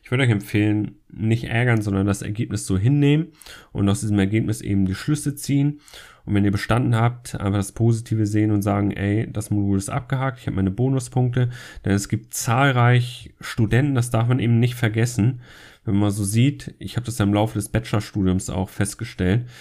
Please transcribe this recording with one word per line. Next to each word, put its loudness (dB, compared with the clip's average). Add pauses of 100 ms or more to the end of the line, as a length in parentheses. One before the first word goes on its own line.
ich -16
würde 0
euch 4
empfehlen, 0 (180)
nicht -2
ärgern, 0
sondern 0
das -2
Ergebnis -6
so -2
hinnehmen 4 (440)
und 0
aus 2
diesem 0
Ergebnis 0
eben 0
die -2
Schlüsse -4
ziehen. 0 (460)
Und -4
wenn 2
ihr 2
bestanden 0
habt, -2
einfach 0
das -4
Positive 0
sehen 2
und 2
sagen, 0
„Ey, -2
das -6
Modul 2
ist -4
abgehakt, -4
ich -8
habe -4
meine 0
Bonuspunkte.“ 0 (340)
Denn 2
es 0
gibt -4
zahlreich 2
Studenten, 0
das 0
darf 0
man 2
eben 4
nicht 2
vergessen, 0 (440)
wenn 0
man 2
so -2
sieht, 0
ich -10
habe -4
das -6
ja 4
im 2
Laufe 0
des -6
Bachelorstudiums -2
auch -4
festgestellt, -2 (160)